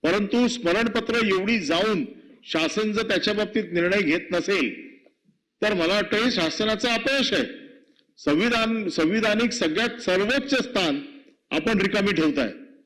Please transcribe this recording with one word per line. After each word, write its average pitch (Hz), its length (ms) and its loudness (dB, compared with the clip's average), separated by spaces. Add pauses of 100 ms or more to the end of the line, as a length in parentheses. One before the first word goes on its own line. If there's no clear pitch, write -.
परंतु 208 440 2
स्मरणपत्र 226 680 0 (100)
एवढी 202 340 2
जाऊन 170 460 0 (380)
शासन 208 480 -2
जर 208 160 -2
त्याच्या 208 260 0
बाबतीत 208 380 0
निर्णय 175 300 2
घेत 165 300 0
नसेल 175 380 0 (920)
तर 214 120 2
मला 175 200 0
वाटतं 208 240 0
हे 240 140 2
शासनाचं 214 580 0
अपयश 247 440 0
आहे. 147 100 2 (760)
संविधान, 226 720 0
संविधानिक 214 640 2
सगळ्यात 196 500 -2
सर्वोच्च 214 520 0 (100)
स्थान 156 380 -2 (500)
आपण 190 280 0
रिकामी 196 340 2
ठेवताय 139 380 2 (340)